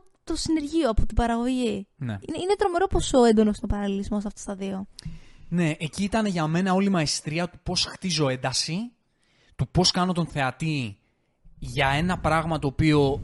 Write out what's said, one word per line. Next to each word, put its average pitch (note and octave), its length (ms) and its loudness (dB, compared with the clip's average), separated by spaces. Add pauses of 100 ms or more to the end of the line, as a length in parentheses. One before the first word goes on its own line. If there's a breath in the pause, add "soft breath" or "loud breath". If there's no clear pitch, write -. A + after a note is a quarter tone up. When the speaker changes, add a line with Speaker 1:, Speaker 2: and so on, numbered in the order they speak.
(240)
Speaker 1:
το D#4+ 120 -6
συνεργείο, D#4 540 0
από - 160 4
την A3 100 0
παραγωγή. A#3 720 0 (100)
Speaker 2:
Ναι. A#2+ 160 -6
Speaker 1:
Είναι, D4 300 -8
είναι F#4 160 0
τρομερό F#4 280 2
πόσο C#4+ 380 4
έντονος G#3+ 320 6
είναι - 160 -8
ο - 20 -2
παραλληλισμός G3+ 500 -4
αυτός G3+ 180 -10
στα G3+ 120 -10
δύο. F#3+ 320 -8 (640 loud breath)
Speaker 2:
Ναι, E3+ 300 2
εκεί E3 260 -4
ήταν G#3+ 220 0
για E3+ 200 0
μένα F3+ 260 2
όλη G3 140 4
η G3 40 2
μαεστρία E3 580 -2
του - 140 -18
πώς - 220 -2
χτίζω D3+ 440 -2
ένταση, C3+ 640 -4 (640)
του C3+ 120 -2
πώς F#3 220 2
κάνω F#3 220 0
τον E3 140 -2
θεατή C3+ 720 -4 (600)
για C3+ 300 -2
ένα E3 300 0
πράγμα D#3+ 400 0
το C#3+ 80 -2
οποίο C#3+ 580 4